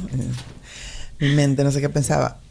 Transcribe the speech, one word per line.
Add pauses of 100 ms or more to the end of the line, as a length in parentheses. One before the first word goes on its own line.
(1200)
Mi
mente,
no
sé
qué
pensaba. (100)